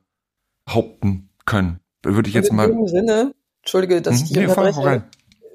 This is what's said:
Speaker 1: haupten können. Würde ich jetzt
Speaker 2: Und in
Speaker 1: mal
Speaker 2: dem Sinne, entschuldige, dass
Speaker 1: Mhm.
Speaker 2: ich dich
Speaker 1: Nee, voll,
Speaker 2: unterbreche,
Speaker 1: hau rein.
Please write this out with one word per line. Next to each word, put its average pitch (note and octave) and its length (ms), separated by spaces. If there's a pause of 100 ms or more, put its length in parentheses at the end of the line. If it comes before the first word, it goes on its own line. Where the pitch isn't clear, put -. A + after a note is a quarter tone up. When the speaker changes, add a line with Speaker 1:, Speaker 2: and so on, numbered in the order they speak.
(680)
Speaker 1:
haupten G2+ 600 (160)
können. F#2 340 (240)
Würde G#2 240
ich - 80
jetzt G3 140
Speaker 2:
Und G#3+ 60
in - 20
Speaker 1:
mal G#3+ 100
Speaker 2:
dem A3+ 200
Sinne, A3 460 (280)
entschuldige, F3+ 400
dass B2 160
Speaker 1:
Mhm. C3 60
Speaker 2:
ich D#3+ 40
dich D3 100
Speaker 1:
Nee, F#3 120
voll, F#3 180
Speaker 2:
unterbreche, E3 80
Speaker 1:
hau C#3 80
rein. C3+ 260 (440)